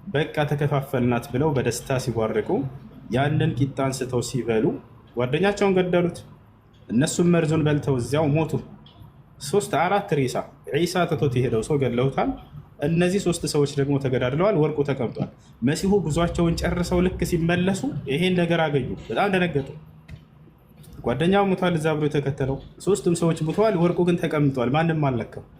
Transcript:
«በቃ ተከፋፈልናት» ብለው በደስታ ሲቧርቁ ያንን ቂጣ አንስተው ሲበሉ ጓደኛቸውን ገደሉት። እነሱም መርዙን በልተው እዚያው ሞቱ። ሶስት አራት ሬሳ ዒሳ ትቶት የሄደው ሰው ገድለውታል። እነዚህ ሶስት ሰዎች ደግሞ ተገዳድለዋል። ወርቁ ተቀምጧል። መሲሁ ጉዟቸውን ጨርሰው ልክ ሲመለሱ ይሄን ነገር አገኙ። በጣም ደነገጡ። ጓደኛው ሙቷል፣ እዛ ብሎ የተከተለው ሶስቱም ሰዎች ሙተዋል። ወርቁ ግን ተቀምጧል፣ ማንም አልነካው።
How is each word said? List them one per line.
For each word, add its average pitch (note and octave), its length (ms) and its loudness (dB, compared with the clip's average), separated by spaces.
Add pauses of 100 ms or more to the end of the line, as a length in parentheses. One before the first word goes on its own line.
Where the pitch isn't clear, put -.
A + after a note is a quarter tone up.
«በቃ D3+ 280 -2 (120)
ተከፋፈልናት» C#3 800 0
ብለው C#3+ 240 0
በደስታ B2 480 -2
ሲቧርቁ G#2+ 500 -2 (640)
ያንን D#3 420 2
ቂጣ C3+ 280 -2
አንስተው B2+ 420 -2
ሲበሉ A2+ 420 0 (480)
ጓደኛቸውን F#3 640 0
ገደሉት። F3 440 0 (720)
እነሱም D#3+ 400 2
መርዙን E3 340 2
በልተው C#3+ 340 2
እዚያው C#3 300 0
ሞቱ። D3 240 0 (920)
ሶስት G3+ 340 -2
አራት F#3 380 0
ሬሳ C3 220 0 (360)
ዒሳ E3+ 340 0
ትቶት D3+ 300 0
የሄደው A2+ 280 2
ሰው D#3 140 -2
ገድለውታል። C3+ 540 0 (520)
እነዚህ F3 380 2
ሶስት E3+ 260 -2
ሰዎች C#3+ 280 2
ደግሞ C#3 240 2
ተገዳድለዋል። C3+ 580 2
ወርቁ D3 280 0
ተቀምጧል። B2+ 440 -4 (320)
መሲሁ D#3+ 300 0 (100)
ጉዟቸውን E3 560 0
ጨርሰው F3 440 0
ልክ F#3 240 0
ሲመለሱ F3 560 0 (240)
ይሄን F3 300 0
ነገር E3+ 260 2
አገኙ። C#3+ 280 0 (140)
በጣም E3+ 280 0
ደነገጡ። E3+ 380 0 (1300)
ጓደኛው E3+ 440 2
ሙቷል፣ F3+ 300 0
እዛ D#3 160 0
ብሎ D3+ 140 0
የተከተለው C#3 520 -2 (240)
ሶስቱም F#3 340 2
ሰዎች E3 260 0
ሙተዋል። F#3+ 360 2
ወርቁ F3 260 2
ግን F3 140 2
ተቀምጧል፣ C#3 540 0
ማንም D#3+ 340 2
አልነካው። A#2 380 -4 (160)